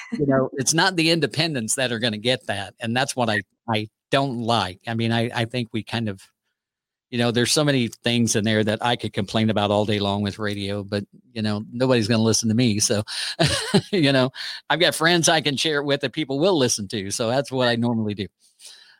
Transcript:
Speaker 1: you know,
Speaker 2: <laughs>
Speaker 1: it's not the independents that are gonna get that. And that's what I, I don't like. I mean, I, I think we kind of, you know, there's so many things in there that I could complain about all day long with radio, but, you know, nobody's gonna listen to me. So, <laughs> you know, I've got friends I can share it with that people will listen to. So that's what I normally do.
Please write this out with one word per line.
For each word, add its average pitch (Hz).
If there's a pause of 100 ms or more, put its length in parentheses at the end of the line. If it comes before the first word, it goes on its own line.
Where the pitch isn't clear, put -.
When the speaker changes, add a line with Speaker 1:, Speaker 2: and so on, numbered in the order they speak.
(120)
Speaker 1:
you 151
know, 135
Speaker 2:
<laughs> -
Speaker 1:
it's 135
not 185
the 160
independents 147
that 127
are 113
gonna 107
get 123
that. 98
And 117
that's 135
what 120
I, 104 (260)
I 110 (220)
don't 139
like. 107
I 113
mean, 113
I, 117
I 113
think 120
we 107
kind 113
of, 98 (920)
you 123
know, 120
there's 117
so 156
many 135 (160)
things 117
in 107
there 107
that 107
I 120
could 110
complain 110
about 104
all 104
day 104
long 101
with 101
radio, 101
but, 101 (280)
you 113
know, 107
nobody's 120
gonna 113
listen 113
to 107
me. 113
So, 107 (440)
<laughs> -
you 139
know, 131 (400)
I've 151
got 160
friends 170
I 160
can 147
share 147
it 143
with 143
that 127
people 139
will 180
listen 117
to. 98
So 113
that's 135
what 127
I 120
normally 113
do. 95 (720)